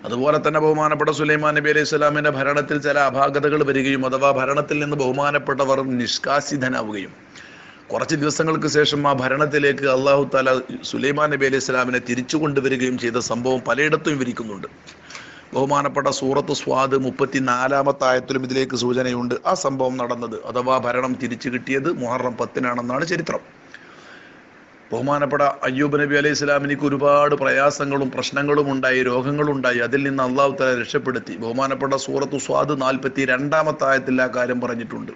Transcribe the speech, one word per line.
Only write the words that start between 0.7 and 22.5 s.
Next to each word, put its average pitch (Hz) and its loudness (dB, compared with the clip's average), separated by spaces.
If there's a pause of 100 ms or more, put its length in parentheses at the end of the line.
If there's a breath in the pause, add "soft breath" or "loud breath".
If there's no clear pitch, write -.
സുലൈമാൻ 151 2
നബി 147 2
അലൈഹി 151 4
സ്വലാമിൻ്റെ 147 2
ഭരണത്തിൽ 143 0
ചില 143 0
അപാകതകൾ 143 2
വരികയും 135 2
അഥവാ 131 4
ഭരണത്തിൽ 143 0
നിന്ന് 147 -2
ബഹുമാനപ്പെട്ടവർ 135 0
നിഷ്കാസിതനാവുകയും 123 -2 (760 loud breath)
കുറച്ച് 131 -2
ദിവസങ്ങൾക്ക് 156 0
ശേഷം 147 2
ആ 143 4
ഭരണത്തിലേക്ക് 139 0
അള്ളാഹു 139 4
തആല 131 2 (220)
സുലൈമാൻ 143 0
നബി 139 0
അലൈഹി 131 2
സ്വലാമിനെ 127 0
തിരിച്ചു 123 -4
കൊണ്ടുവരികയും 131 0
ചെയ്ത 117 -2
സംഭവം 120 -2
പലയിടത്തും 151 0
വിവരിക്കുന്നുണ്ട്. 120 -6 (840 loud breath)
ബഹുമാനപ്പെട്ട 139 0
സൂറത്ത് 139 0
സ്വാദ് 131 0
മുപ്പത്തിനാലാമത്തെ 131 0
ആയത്തിലും 131 2
ഇതിലേക്ക് 131 -2
സൂചനയുണ്ട്. 123 0 (120)
ആ 180 2
സംഭവം 131 -2
നടന്നത് 120 -6
അഥവാ 123 0
ഭരണം 123 -2
തിരിച്ചു 120 -6
കിട്ടിയത് 131 -2
മുഹറം 123 -4
പത്തിനാണെന്നാണ് 123 -4